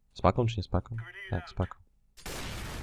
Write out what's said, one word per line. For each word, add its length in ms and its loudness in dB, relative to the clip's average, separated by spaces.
Z 80 -16
paką 240 6
czy 120 2
nie 60 0
z 40 -12
paką? 280 0
Tak, 200 -2
z 40 -12
paką. 240 -2